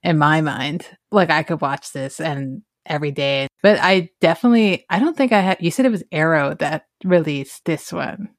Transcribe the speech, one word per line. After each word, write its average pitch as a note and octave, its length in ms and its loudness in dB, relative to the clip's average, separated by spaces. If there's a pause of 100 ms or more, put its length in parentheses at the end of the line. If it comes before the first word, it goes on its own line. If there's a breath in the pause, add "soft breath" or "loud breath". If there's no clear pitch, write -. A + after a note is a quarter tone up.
in E3 140 2
my D3+ 240 4
mind. D3 440 -6 (260)
Like, F#3 180 2
I D#3 140 2
could D#3+ 180 -6
watch C#3 300 -6
this C#3 280 -10
and C#3 420 -8 (260)
every D3 240 -4
day. C#3 360 -2 (160)
But G3+ 180 6
I F3+ 280 2 (120)
definitely, G#3+ 720 2
I F3 80 2
don't D#4 180 0
think C4 140 0
I G#3 100 4
had, F#3 180 0
you E3+ 120 0
said C4 160 0
it B3 40 2
was F3+ 200 -4
Arrow D#3 480 0
that D3+ 260 -4 (180)
released D#3 640 -2
this - 260 -4
one, - 480 -8